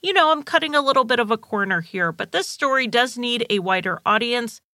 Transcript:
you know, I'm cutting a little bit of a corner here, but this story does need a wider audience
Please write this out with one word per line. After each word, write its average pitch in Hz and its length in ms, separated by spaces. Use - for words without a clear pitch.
you 370 100
know, 330 200
I'm 302 100
cutting 311 320
a 294 80
little 269 220
bit 240 160
of 214 100
a 226 80
corner 196 440
here, 170 300
but 170 200
this 359 180
story 269 380
does 240 280
need 240 360
a 202 80
wider 185 480
audience 233 520